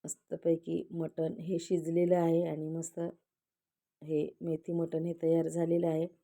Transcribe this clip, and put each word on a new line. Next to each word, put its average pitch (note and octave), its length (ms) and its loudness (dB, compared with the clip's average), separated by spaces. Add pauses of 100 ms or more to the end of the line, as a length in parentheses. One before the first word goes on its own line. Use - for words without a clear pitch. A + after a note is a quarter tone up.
मस्तपैकी E3 880 -2
मटण E3 480 -4
हे E3+ 200 -2
शिजलेलं F3 560 2
आहे E3+ 320 4
आणि D#3 220 -6
मस्त E3 300 -8 (1000)
हे D3+ 260 0 (140)
मेथी E3 320 -4
मटण E3 320 -2
हे E3+ 160 -2
तयार E3 260 4
झालेलं E3+ 400 2
आहे. D#3+ 200 0 (160)